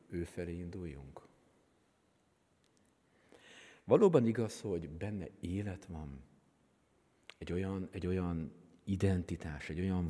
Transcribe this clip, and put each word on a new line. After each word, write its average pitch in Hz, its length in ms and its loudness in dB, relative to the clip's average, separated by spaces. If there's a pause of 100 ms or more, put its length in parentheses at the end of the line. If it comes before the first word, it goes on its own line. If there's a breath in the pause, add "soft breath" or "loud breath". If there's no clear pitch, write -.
ő 87 140 -4
felé 87 300 -6
induljunk? 85 760 -10 (2500 loud breath)
Valóban 160 440 8
igaz, 113 340 0
hogy 85 280 -2
benne 92 380 -6 (120)
élet 95 460 -4
van, 76 360 -10 (1160)
egy 85 140 -8
olyan, 95 400 -2
egy 90 160 -4
olyan 87 440 0 (320)
identitás, 90 880 0
egy 80 100 -4
olyan 92 300 0